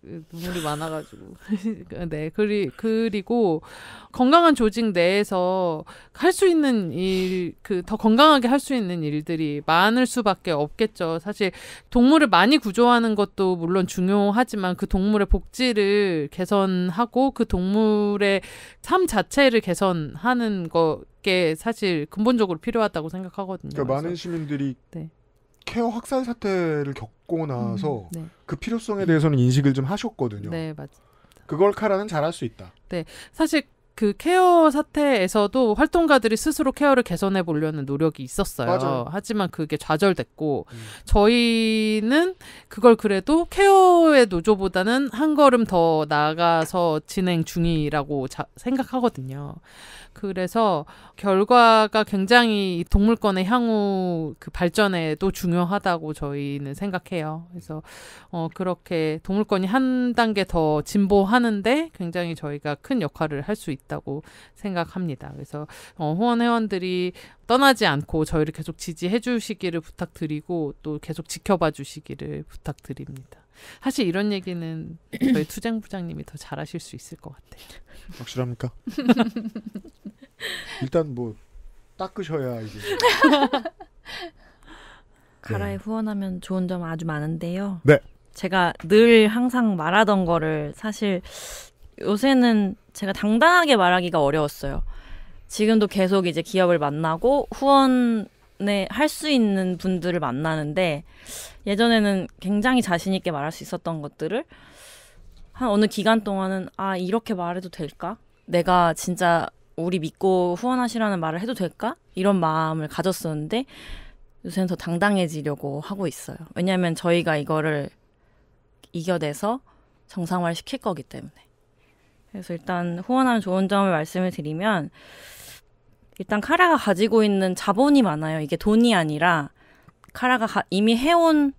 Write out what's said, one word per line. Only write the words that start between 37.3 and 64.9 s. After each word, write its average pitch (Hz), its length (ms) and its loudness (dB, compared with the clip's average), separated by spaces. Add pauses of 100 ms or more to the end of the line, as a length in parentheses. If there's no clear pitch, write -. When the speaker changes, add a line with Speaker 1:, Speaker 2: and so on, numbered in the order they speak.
Speaker 1:
보려는 156 420 -4
노력이 143 380 -2
있었어요. 131 420 -4
Speaker 2:
맞아요. 131 420 -2
Speaker 1:
하지만 202 420 -4
그게 151 280 -6
좌절됐고 156 920 0
Speaker 2:
음. 117 80 -18 (260)
Speaker 1:
저희는 226 1300 4 (340)
그걸 233 280 6
그래도 226 500 0
케어의 359 800 6
노조보다는 196 840 0
한 302 220 0
걸음 262 300 6
더 165 440 2
나아가서 160 1000 0
진행 180 380 0
중이라고 147 840 -2
자-, - 160 -8 (120)
생각하거든요. 185 960 -4 (580)
그래서 185 760 -2 (300)
결과가 214 880 4
굉장히 202 760 2
이 170 60 -2
동물권의 202 640 2
향후 196 920 0
그 - 140 -16
발전에도 180 800 0
중요하다고 175 840 -2
저희는 143 600 -8
생각해요. 170 760 -8
그래서, 160 320 -14 (480)
어, 165 240 -6
그렇게 165 720 -4
동물권이 196 420 -2
한 254 480 0
단계 214 300 2
더 151 380 0
진보하는데 208 1120 2
굉장히 170 420 -6
저희가 147 400 -8
큰 254 260 -4
역할을 151 400 -4
할 202 140 -4
수 - 160 -10
있다고 147 500 -10 (340)
생각합니다. 170 760 -6